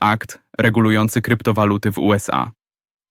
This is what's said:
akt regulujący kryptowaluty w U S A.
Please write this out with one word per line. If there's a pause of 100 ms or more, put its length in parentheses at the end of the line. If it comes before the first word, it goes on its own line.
akt (180)
regulujący
kryptowaluty
w
U
S
A. (600)